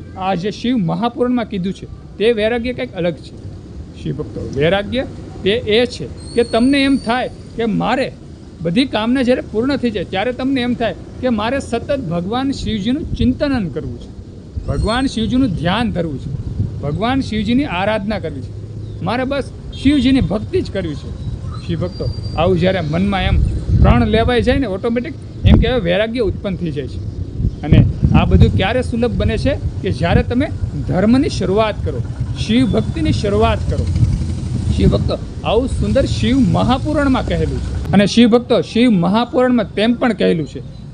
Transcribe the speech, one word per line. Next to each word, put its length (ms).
આ 180
જે 160
શિવ 260
મહાપુરાણમાં 680
કીધું 280
છે, 460
તે 140
વૈરાગ્ય 400
કંઈક 220
અલગ 200
છે. 220
શિવ 140
ભક્તો, 400
વૈરાગ્ય 500
તે 80
એ 360
છે 200
કે 100
તમને 400
એમ 120
થાય 340
કે 80
મારે 480
બધી 220
કામના 380
જ્યારે 200
પૂર્ણ 240
થઈ 140
જાય, 140
ત્યારે 280
તમને 280
એમ 140
થાય 200
કે 80
મારે 300
સતત 420
ભગવાન 500
શિવજીનું 640
ચિંતનન 560
કરવું 320
છે, 80
ભગવાન 400
શિવજીનું 420
ધ્યાન 440
ધરવું 260
છે, 160
ભગવાન 400
શિવજીની 440
આરાધના 540
કરવી 220
છે, 120
મારે 200
બસ 260
શિવજીની 380
ભક્તિ 400
જ 100
કરવી 240
છે. 160
શિવ 140
ભક્તો, 280
આવું 220
જ્યારે 220
મનમાં 420
એમ 200
પ્રણ 240
લેવાઈ 360
જાય 160
ને, 80
ઓટોમેટિક 480
એમ 120
કહેવાય 240
વૈરાગ્ય 400
ઉત્પન્ન 360
થઈ 140
જાય 180
છે. 100
અને 220
આ 100
બધું 320
ક્યારે 260
સુલભ 280
બને 280
છે 160
કે 80
જ્યારે 320
તમે 260
ધર્મની 400
શરૂઆત 460
કરો, 180
શિવ 320
ભક્તિની 420
શરૂઆત 460
કરો. 160
શિવ 120
ભક્તો, 300
આવું 240
સુંદર 360
શિવ 340
મહાપુરાણમાં 880
કહેલું 320
છે. 340
અને 140
શિવ 220
ભક્તો, 320
શિવ 300
મહાપુરાણમાં 840
તેમ 200
પણ 180
કહેલું 340
છે 160